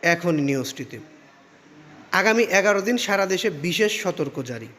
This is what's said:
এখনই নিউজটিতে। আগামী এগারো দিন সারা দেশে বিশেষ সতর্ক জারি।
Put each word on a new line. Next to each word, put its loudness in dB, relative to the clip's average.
এখনই 0
নিউজটিতে। -4
আগামী 4
এগারো 4
দিন 0
সারা 0
দেশে 0
বিশেষ 0
সতর্ক -4
জারি। -10